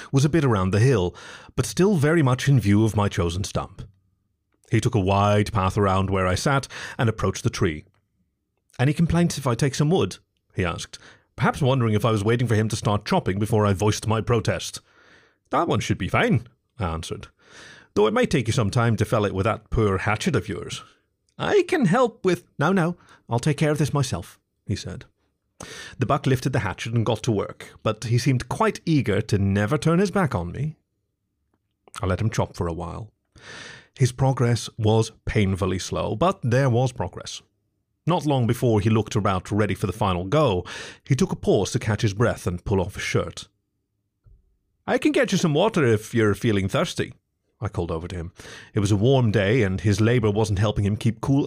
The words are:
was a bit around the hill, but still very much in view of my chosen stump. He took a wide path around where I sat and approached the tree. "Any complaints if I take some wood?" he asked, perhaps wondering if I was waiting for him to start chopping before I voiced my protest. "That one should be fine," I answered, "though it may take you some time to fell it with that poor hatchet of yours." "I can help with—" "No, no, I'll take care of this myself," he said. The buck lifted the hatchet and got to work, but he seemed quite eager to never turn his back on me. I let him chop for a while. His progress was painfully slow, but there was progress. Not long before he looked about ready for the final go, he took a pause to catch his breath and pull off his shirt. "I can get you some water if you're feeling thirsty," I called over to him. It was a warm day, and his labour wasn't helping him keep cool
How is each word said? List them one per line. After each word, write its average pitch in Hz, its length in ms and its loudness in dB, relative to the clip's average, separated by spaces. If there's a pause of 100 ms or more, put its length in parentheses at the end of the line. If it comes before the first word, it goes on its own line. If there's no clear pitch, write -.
(100)
was 135 140 2
a 156 40 4
bit 151 160 2
around 95 280 2
the 101 80 4
hill, 110 340 2 (400)
but 127 120 -2
still 190 320 2
very 151 260 4
much 127 240 0
in 139 100 6
view 104 260 4
of 101 120 0
my 101 120 2
chosen 90 360 -2
stump. - 380 -8 (920)
He 113 80 2
took 113 160 0
a 101 40 2 (140)
wide 104 380 2
path 95 260 0
around 95 320 2
where 95 160 0
I 92 80 0
sat - 320 0 (320)
and 117 100 2
approached - 360 -2
the 143 40 2
tree. 80 360 -4 (920)
"Any 135 160 2
complaints 170 460 2
if 131 80 -4
I 120 80 0
take 135 220 0
some 147 120 2
wood?" 135 300 0 (340)
he 92 120 -2
asked, 85 340 -6 (380)
perhaps 151 260 -2
wondering 123 320 2
if 104 100 0
I 117 60 2
was 107 140 0
waiting 120 240 2
for 113 80 2
him 110 120 2
to 113 60 -4
start 104 300 0
chopping 98 340 0
before 107 260 2
I 101 80 4
voiced 104 360 0
my 110 120 0
protest. 101 600 -2 (680)
"That 320 180 0
one 131 100 2
should - 180 -2
be 90 120 -4
fine," 165 400 0 (320)
I 95 60 -2
answered, - 420 -8 (640)
"though 214 140 4
it 208 40 -2
may 247 140 2
take 117 220 0
you 110 40 2
some 104 180 0
time 117 260 2
to 107 80 0
fell 107 200 0
it 92 80 -2
with 95 120 -2
that - 260 -4
poor 101 280 2
hatchet 107 360 -2
of 101 140 -2
yours." - 340 -10 (560)
"I 381 300 2
can 302 160 0
help 226 400 2
with—" 180 180 0 (160)
"No, 156 140 2
no, 175 240 0 (320)
I'll 117 100 0
take 151 180 0
care 151 140 2
of 151 80 0
this 143 160 0
myself," - 460 -4 (260)
he 101 80 -2
said. 95 300 -10 (960)
The 120 60 -2
buck 123 200 0
lifted 131 260 0
the 101 140 0
hatchet 113 260 -8
and 113 140 0
got 110 160 -2
to - 80 -2
work, - 420 -4 (120)
but 113 220 -2
he 120 120 2
seemed 127 300 0
quite 220 360 0
eager 110 360 2
to - 180 0
never 101 400 2
turn 170 220 2
his 202 100 0
back 185 240 0
on 87 160 -4
me. 135 240 -6 (1300)
I 98 40 -2
let 90 140 0
him 107 100 0
chop - 260 -4
for 90 100 -4
a 85 60 -4
while. 85 400 -10 (840)
His 127 140 2
progress 127 640 0
was 110 360 2 (120)
painfully 95 540 0
slow, 92 380 -4
but - 260 0
there 127 260 2
was 123 220 2
progress. - 520 -10 (640)
Not 160 180 0
long 135 220 2
before 117 340 2
he 110 80 2
looked 110 280 2
about 95 340 0
ready 101 240 0
for 107 120 -4
the 92 60 -2
final 92 320 0
go, 104 400 0 (400)
he 135 100 0
took 185 160 2
a - 60 -6
pause 190 360 0
to 131 60 -2
catch - 220 -2
his 104 140 0
breath 104 320 0
and 87 180 -6
pull 95 160 0
off 90 140 -4
his - 80 -12
shirt. - 460 -4 (1400)
"I 214 100 0
can 302 160 0
get 269 180 2
you 190 60 2
some 160 160 2
water 180 320 2
if 113 300 2
you're 107 200 2
feeling 98 340 0
thirsty," - 440 -4 (480)
I 104 80 -4
called 87 220 -6
over 82 180 -8
to 90 80 -10
him. 85 160 -10 (400)
It 113 80 -2
was 92 100 2
a 107 60 2
warm 120 340 4
day, 107 320 2
and 95 200 -2
his 101 180 2
labour 110 300 2
wasn't 104 280 0
helping 104 280 0
him 104 100 0
keep - 240 -2
cool 139 260 0